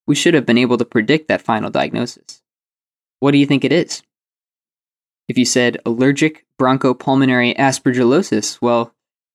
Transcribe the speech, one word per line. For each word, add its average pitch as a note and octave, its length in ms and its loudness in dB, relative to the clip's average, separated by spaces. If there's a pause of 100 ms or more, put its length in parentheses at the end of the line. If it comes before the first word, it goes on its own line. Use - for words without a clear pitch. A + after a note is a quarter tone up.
we D3 100 0
should E3+ 180 2
have C3 120 2
been A#2+ 120 2
able B2 200 2
to A#2 80 -4
predict C3 420 -2
that F#2+ 140 -2
final - 280 -4
diagnosis. - 720 -6 (800)
What C#3 120 2
do C#3+ 60 4
you C#3+ 80 4
think C#3 180 0
it C3+ 80 0
is? - 320 -4 (1200)
If - 100 -8
you B2 80 2
said A#2+ 400 0
allergic C#3 600 0 (140)
bronchopulmonary C3 1000 0
aspergillosis, B2+ 1040 0
well, A#2+ 340 -2 (400)